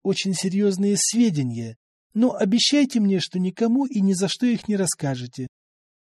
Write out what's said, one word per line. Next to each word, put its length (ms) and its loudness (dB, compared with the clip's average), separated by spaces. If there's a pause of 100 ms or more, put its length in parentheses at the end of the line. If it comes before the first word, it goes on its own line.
очень 320 -2
серьёзные 640 0
сведения, 800 0 (360)
но 220 2
обещайте 680 2
мне, 180 2
что 200 -4
никому 480 0
и 160 -2
ни 100 4
за 160 0
что 160 -4
их 240 0
не 80 0
расскажете". 720 -4 (580)